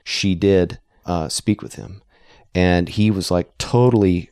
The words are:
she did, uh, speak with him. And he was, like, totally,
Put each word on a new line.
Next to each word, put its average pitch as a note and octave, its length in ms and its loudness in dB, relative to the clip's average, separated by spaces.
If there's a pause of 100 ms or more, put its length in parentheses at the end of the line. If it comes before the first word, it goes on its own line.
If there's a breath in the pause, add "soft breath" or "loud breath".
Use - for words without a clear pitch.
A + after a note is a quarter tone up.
she - 320 -2
did, F2+ 440 2 (260)
uh, E2 240 -4
speak - 320 -4
with - 140 -14
him. G2 260 -16 (520 soft breath)
And F2+ 360 2
he G#2+ 200 0
was, F#2+ 220 -4
like, F2 260 -4
totally, A2 760 2